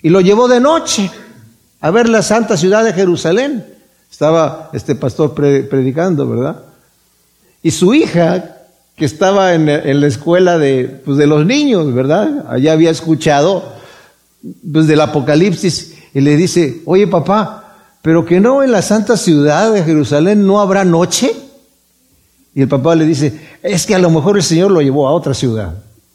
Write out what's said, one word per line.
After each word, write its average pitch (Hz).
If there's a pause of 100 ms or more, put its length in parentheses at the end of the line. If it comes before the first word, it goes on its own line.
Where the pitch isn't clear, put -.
Y 160
lo 190
llevó 208
de 247
noche 285 (680)
a 151
ver 233
la 226
santa 214
ciudad 190
de 220
Jerusalén. 190 (460)
Estaba 156
este 143
pastor 151
pre-, 143
predicando, 139
¿verdad? 120 (1000)
Y 165
su 185
hija, 180 (400)
que 160
estaba 190
en, 160
en 147
la 147
escuela 175
de, 135
pues, 139
de 147
los 151
niños, 220
¿verdad? 185
Allá 135
había 160
escuchado, 160 (1040)
pues, 156
del 151
Apocalipsis, 151 (180)
y 139
le 147
dice, 165
"Oye, 190
papá, 190 (240)
¿pero 165
que 175
no 262
en 269
la 196
santa 214
ciudad 156
de 196
Jerusalén 160
no 202
habrá 196
noche?". 180 (1200)
Y 143
el 131
papá 147
le 160
dice, 147 (220)
"Es 202
que 208
a 185
lo 180
mejor 160
el 196
Señor 175
lo 170
llevó 135
a 143
otra 160
ciudad". 110 (400)